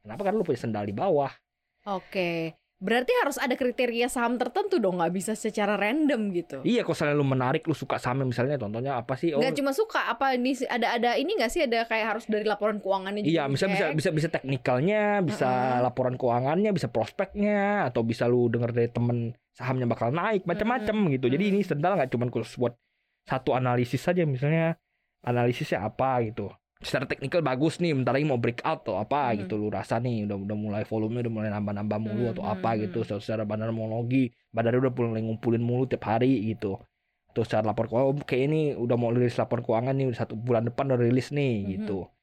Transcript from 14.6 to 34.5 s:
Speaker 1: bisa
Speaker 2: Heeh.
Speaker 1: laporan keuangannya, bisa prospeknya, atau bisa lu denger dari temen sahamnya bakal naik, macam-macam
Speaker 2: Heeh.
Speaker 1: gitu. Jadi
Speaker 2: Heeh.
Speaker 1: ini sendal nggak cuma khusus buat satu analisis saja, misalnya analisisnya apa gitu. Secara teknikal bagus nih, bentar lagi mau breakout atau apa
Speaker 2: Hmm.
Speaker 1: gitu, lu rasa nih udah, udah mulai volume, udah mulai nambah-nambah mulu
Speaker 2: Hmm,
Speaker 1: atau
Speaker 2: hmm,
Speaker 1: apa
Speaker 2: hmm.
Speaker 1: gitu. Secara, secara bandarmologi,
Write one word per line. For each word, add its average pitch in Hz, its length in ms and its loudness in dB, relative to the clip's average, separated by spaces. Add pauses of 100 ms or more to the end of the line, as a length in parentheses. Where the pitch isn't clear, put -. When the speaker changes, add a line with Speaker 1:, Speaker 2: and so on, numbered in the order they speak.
Speaker 1:
bisa 147 240 0
Speaker 2:
Heeh. 127 320 2
Speaker 1:
laporan 127 340 0
keuangannya, 135 580 2
bisa 143 160 0
prospeknya, 202 1000 0
atau 120 160 0
bisa 117 240 0
lu 120 240 4
denger 120 180 0
dari 117 220 2
temen 120 260 0 (320)
sahamnya 127 380 -2
bakal 117 240 0
naik, 190 320 0
macam-macam 214 560 0
Speaker 2:
Heeh. 170 160 4
Speaker 1:
gitu. 131 140 0
Jadi 156 160 2
Speaker 2:
Heeh. 196 80 2
Speaker 1:
ini 202 80 4
sendal 175 340 0
nggak 135 160 0
cuma 123 160 0
khusus 120 260 -4
buat 120 220 -2 (480)
satu 131 320 0
analisis 123 460 0
saja, 180 260 2
misalnya 156 480 0 (440)
analisisnya 123 600 0
apa 127 420 0
gitu. 107 300 -6 (240)
Secara - 320 -4
teknikal 160 320 -2
bagus 147 400 0
nih, 165 160 2
bentar 131 160 2
lagi 147 160 2
mau 131 80 2
breakout 120 480 -2
atau 101 160 -2
apa 131 320 0
Speaker 2:
Hmm. 104 80 0
Speaker 1:
gitu, 95 160 -4
lu 104 160 -2
rasa 107 240 -2
nih 117 320 -2
udah, 101 80 -4
udah 101 220 -4
mulai 107 260 -4
volume, 113 400 -2
udah 117 80 -2
mulai 107 160 -4
nambah-nambah 104 480 -2
mulu 107 260 -2
Speaker 2:
Hmm, 117 140 0
Speaker 1:
atau - 80 -6
Speaker 2:
hmm, 101 80 -2
Speaker 1:
apa 101 180 -2
Speaker 2:
hmm. 113 140 0
Speaker 1:
gitu. 98 180 -4
Secara, 101 200 -4
secara 113 240 -4
bandarmologi, 113 800 -2 (280)